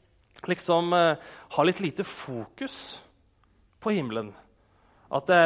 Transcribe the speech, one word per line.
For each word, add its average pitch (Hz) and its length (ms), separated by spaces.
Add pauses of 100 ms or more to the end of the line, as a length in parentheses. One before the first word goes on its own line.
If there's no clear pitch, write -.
(500)
liksom, 170 480
eh, 170 320 (260)
har 151 120
litt 185 120
lite 190 240
fokus - 920 (840)
på 214 120
himmelen. 110 380 (800)
At - 160
det, 180 180